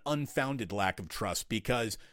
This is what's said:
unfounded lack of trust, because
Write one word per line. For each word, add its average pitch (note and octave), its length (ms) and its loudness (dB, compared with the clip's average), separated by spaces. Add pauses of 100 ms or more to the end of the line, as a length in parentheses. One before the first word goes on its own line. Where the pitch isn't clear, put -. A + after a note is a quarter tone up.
unfounded C#3 640 0
lack G2 280 2
of F2 100 -10
trust, - 400 -2
because A#2 480 0 (160)